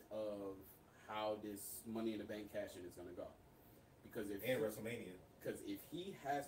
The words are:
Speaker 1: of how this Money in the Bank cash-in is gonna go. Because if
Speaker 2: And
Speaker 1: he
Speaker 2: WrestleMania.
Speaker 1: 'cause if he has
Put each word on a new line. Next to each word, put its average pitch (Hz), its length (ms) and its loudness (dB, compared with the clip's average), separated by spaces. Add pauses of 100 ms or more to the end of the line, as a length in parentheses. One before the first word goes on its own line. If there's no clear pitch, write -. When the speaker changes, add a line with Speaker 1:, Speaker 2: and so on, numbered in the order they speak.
(120)
Speaker 1:
of 104 460 0 (500)
how 107 360 4
this 104 420 -4
Money 113 280 4
in 104 60 0
the 104 60 -2
Bank 104 260 -4
cash-in 95 320 -2
is 87 140 -8
gonna 87 180 -6
go. 90 120 -4 (760)
Because 104 280 0
if 98 120 0
Speaker 2:
And 127 140 6
Speaker 1:
he - 0 -
Speaker 2:
WrestleMania. 107 560 2 (300)
Speaker 1:
'cause 107 240 2
if 101 120 0 (120)
he 175 320 -2
has 139 240 4